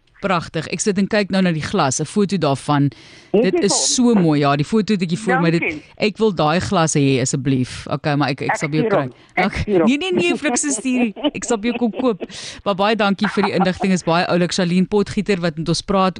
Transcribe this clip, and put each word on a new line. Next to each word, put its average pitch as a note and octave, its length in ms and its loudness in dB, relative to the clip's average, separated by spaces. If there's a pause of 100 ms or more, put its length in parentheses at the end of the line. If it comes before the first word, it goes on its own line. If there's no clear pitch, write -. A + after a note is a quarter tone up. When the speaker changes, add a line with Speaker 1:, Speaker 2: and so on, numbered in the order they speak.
(240)
Speaker 1:
Pragtig. E3 480 -2
Ek F3 80 -6
sit G3 180 0
en G3+ 140 2
kyk G#3 180 0
nou F#3+ 140 2
na F3+ 80 2
die D#3 100 -2
glas, D3+ 380 0
'n D3+ 80 -2
foto G3+ 300 0
daarvan. C#3+ 500 2 (440)
Speaker 2:
Het G#3 100 4
Speaker 1:
Dit C#4+ 180 2
Speaker 2:
jy D#4+ 60 2
Speaker 1:
is - 320 0
Speaker 2:
hom? A#3+ 160 4
Speaker 1:
so - 60 -
mooi. D3+ 200 4
Ja, C#3+ 160 2
die D3 80 -2
foto G#3+ 300 0
wat F3+ 80 -2
ek E3 80 -4
hier F3 80 -2
voor B3+ 240 0
my, E3 80 2
dit, E3 100 0
Speaker 2:
Dankie. D#3 220 -6 (160)
Speaker 1:
ek - 200 -2
wil G#3+ 140 2
daai D#3 280 2
glas E3 360 0
hê C3+ 240 4
asseblief. C3 640 -2
Okay, D3 300 -4
maar C#3+ 140 2
ek, C#3 120 -6
ek - 80 -2
Speaker 2:
Ek G#3+ 60 -2
Speaker 1:
sal - 140 -6
by D#3 80 -2
jou A#3 80 2
Speaker 2:
stuur G3 100 2
Speaker 1:
kry. D3 60 2
Speaker 2:
hom. B2+ 100 -6 (240)
Ek F3 100 2
Speaker 1:
Okay. - 140 -4
Speaker 2:
stuur G3+ 200 0
hom. G3+ 80 4
Speaker 1:
Nee, C#4+ 100 2
nee, F#4 140 -4
nee, F4 180 2
hoef C4 120 -2
niks B3 200 0
te D4 80 -2
stuur B3+ 340 -2
nie. G#3 100 -4 (200)
Ek - 100 -10
sal A#3 140 -2
by G#3+ 100 -4
jou A#3+ 100 -2
kom A#3 140 0
koop. A#3 300 -2 (420)
Maar G3+ 100 -2
baie G#3 220 2
dankie G3 320 0
vir G3 160 0
die C3+ 80 -2
inligting. F#3 400 0
Is E3+ 100 0
baie E3+ 240 2
oulik. F3 260 0
Charlene F3+ 360 2
Potgieter G3+ 520 0
wat E3 180 -2
met D#3+ 100 -4
ons E3 140 -2
praat F#3+ 360 0